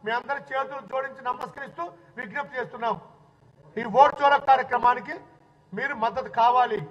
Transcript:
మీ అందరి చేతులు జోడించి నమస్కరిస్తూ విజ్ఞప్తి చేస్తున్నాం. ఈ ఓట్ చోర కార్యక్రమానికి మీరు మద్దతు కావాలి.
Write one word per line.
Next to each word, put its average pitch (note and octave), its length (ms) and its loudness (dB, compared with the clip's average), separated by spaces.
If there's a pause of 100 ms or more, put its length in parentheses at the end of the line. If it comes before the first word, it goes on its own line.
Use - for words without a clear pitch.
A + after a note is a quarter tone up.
మీ G#3+ 140 -4
అందరి C#4 220 -6 (100)
చేతులు C4 320 -6 (100)
జోడించి C4 380 -6
నమస్కరిస్తూ C4 540 -10 (340)
విజ్ఞప్తి B3+ 420 -8
చేస్తున్నాం. A#3 360 -4 (800)
ఈ A3+ 80 -6 (180)
ఓట్ D4 200 6
చోర C#4+ 140 6 (140)
కార్యక్రమానికి B3 640 2 (560)
మీరు C4 320 -6
మద్దతు A#3 280 -4 (100)
కావాలి. A#3+ 380 4 (100)